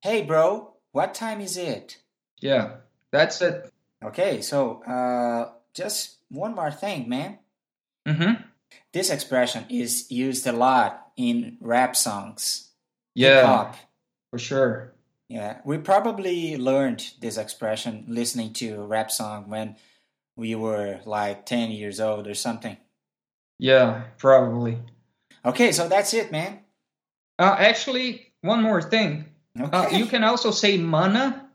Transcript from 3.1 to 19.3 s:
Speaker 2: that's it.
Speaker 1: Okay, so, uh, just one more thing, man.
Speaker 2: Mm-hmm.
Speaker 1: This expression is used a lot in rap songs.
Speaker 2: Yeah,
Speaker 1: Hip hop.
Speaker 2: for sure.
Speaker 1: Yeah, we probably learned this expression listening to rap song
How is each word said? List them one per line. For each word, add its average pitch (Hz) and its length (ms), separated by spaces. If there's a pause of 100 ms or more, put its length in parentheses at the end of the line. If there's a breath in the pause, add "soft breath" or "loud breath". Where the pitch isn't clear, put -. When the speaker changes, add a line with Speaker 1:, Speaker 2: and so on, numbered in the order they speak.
Speaker 2:
that's 147 300
it. - 300 (320)
Speaker 1:
Okay, 175 380
so, 127 420
uh, 123 680 (220)
just - 440 (100)
one 190 260
more 170 180
thing, 156 360
man. 151 320 (680)
Speaker 2:
Mm-hmm. 170 380 (480 soft breath)
Speaker 1:
This 180 180
expression 127 600
is 120 420
used 127 340
a 127 60
lot 120 640
in 120 460
rap 123 340
songs. - 760 (440)
Speaker 2:
Yeah, 135 220
Speaker 1:
Hip 127 80
hop. 117 300 (560)
Speaker 2:
for 120 80
sure. 120 540 (360)
Speaker 1:
Yeah, 110 340
we 147 140
probably 190 800
learned 131 640
this 110 160
expression 107 720
listening 117 500
to 107 240
rap 110 280
song 107 360